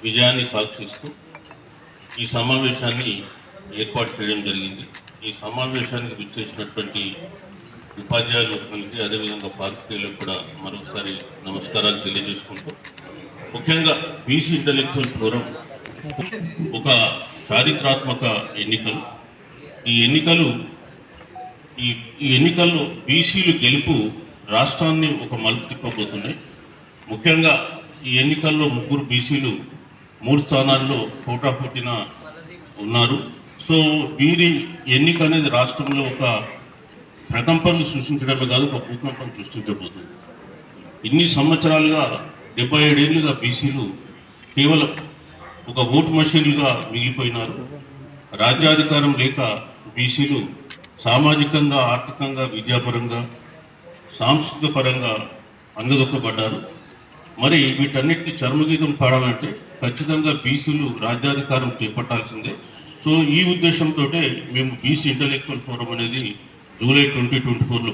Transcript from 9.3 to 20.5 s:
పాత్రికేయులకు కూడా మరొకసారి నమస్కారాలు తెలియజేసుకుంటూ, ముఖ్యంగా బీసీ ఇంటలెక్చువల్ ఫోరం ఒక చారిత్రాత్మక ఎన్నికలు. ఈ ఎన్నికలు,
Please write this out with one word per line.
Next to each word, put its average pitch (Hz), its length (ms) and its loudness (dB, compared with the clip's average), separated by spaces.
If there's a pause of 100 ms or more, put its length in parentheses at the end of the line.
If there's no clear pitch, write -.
పాత్రికేయులకు 104 600 -8
కూడా 95 160 -8 (280)
మరొకసారి 98 500 -10 (320)
నమస్కారాలు - 600 -2
తెలియజేసుకుంటూ, - 640 -8 (840)
ముఖ్యంగా 160 400 2 (320)
బీసీ 156 320 2
ఇంటలెక్చువల్ 135 580 0
ఫోరం 113 280 0 (1400)
ఒక - 80 -2 (600)
చారిత్రాత్మక 135 760 0 (400)
ఎన్నికలు. - 380 -4 (920)
ఈ 117 40 2 (100)
ఎన్నికలు, 156 420 4 (1400)